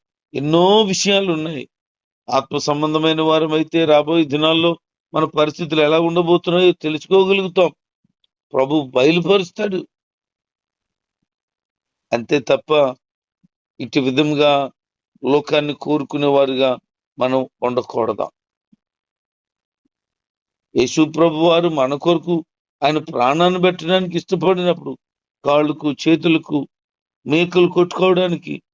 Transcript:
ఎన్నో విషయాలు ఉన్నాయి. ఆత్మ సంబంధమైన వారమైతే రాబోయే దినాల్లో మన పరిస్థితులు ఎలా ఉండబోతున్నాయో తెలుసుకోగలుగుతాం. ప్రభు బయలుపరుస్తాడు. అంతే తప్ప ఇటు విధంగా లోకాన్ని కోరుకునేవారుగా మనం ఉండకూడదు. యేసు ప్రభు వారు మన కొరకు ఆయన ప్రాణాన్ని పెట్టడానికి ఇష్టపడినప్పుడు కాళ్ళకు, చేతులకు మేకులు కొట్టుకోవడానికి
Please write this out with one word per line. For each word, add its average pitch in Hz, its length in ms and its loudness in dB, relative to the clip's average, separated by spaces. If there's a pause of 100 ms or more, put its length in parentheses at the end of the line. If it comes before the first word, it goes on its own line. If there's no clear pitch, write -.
(340)
ఎన్నో 170 480 4
విషయాలు 196 500 0
ఉన్నాయి. 156 360 -8 (600)
ఆత్మ 135 280 -2
సంబంధమైన 156 640 -2
వారమైతే 160 640 0
రాబోయే 156 400 2
దినాల్లో 160 540 0 (360)
మన 156 100 0
పరిస్థితులు 151 580 -2
ఎలా 156 180 2
ఉండబోతున్నాయో 170 720 2
తెలుసుకోగలుగుతాం. 180 1000 0 (800)
ప్రభు 139 280 0
బయలుపరుస్తాడు. 170 1080 0 (2250)
అంతే 120 280 -2
తప్ప 139 560 0 (840)
ఇటు 117 200 -4
విధంగా 143 680 0 (540)
లోకాన్ని 147 500 0
కోరుకునేవారుగా 139 1040 0 (400)
మనం 127 300 -2 (140)
ఉండకూడదు. 120 680 -4 (2500)
యేసు 147 400 0
ప్రభు 160 180 2
వారు 170 340 2
మన 143 260 -2
కొరకు 165 500 -2 (380)
ఆయన 151 160 0
ప్రాణాన్ని 156 640 0
పెట్టడానికి 180 560 -2
ఇష్టపడినప్పుడు 170 840 -2 (460)
కాళ్ళకు, 147 480 0
చేతులకు 160 760 -2 (580)
మేకులు 175 420 2
కొట్టుకోవడానికి 175 920 -2 (120)